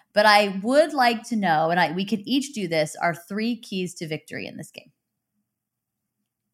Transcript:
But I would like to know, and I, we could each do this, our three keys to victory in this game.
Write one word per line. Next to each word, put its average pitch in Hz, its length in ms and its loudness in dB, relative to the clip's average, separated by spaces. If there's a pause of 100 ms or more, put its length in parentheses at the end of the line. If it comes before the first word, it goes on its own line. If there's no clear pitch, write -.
(140)
But 214 120 4
I 208 380 4
would 294 300 4
like 240 360 2
to 233 80 -2
know, 165 340 2
and 175 80 2
I, 160 140 2
we 196 120 -2
could 208 200 -4
each 269 280 -2
do 196 140 -4
this, 156 340 -2
our 170 140 0
three 220 420 -6
keys 185 380 -8
to 165 120 -10
victory 151 380 -10
in - 120 -14
this - 140 -18
game. - 200 -20 (1600)